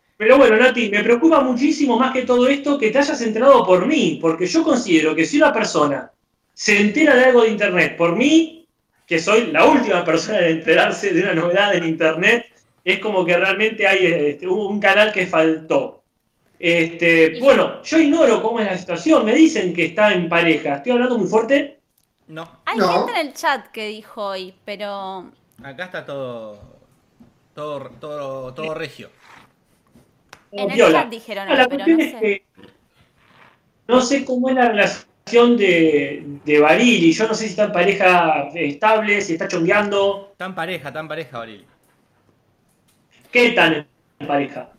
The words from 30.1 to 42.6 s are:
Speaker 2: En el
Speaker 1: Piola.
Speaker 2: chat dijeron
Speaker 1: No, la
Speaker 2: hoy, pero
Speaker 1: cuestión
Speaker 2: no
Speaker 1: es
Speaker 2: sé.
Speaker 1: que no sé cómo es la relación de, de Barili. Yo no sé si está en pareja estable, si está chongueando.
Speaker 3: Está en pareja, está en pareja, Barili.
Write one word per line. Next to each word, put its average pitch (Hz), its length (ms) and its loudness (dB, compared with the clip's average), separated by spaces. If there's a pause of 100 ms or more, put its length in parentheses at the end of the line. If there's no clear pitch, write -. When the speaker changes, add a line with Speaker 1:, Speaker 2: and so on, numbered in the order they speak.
Speaker 2:
En 202 200 -6
el - 40 -6
Speaker 1:
Piola. 175 280 4
Speaker 2:
chat - 60 -12
dijeron 202 380 -12
Speaker 1:
No, 294 80 0
la 269 80 4
Speaker 2:
hoy, 247 60 2
pero 285 160 -8
Speaker 1:
cuestión 330 140 4
Speaker 2:
no 311 40 0
Speaker 1:
es - 80 -6
Speaker 2:
sé. 240 80 -14
Speaker 1:
que 202 260 -4 (1400)
no 254 140 4
sé 254 240 -2
cómo 254 240 -2
es 262 60 0
la 247 120 4
relación 226 880 0
de, 160 680 2 (200)
de 151 160 2
Barili. 175 540 4
Yo 214 140 -2
no 214 60 -4
sé 220 120 -6
si 214 60 -6
está 214 140 -2
en 180 60 -2
pareja 175 840 2
estable, 202 680 -2
si 170 120 -6
está 185 140 -6
chongueando. 196 840 -2
Speaker 3:
Está 180 120 -14
en 190 100 -12
pareja, 165 340 -10
está 151 100 -12
en 156 80 -12
pareja, 151 300 -12
Barili. 110 280 -16 (1700)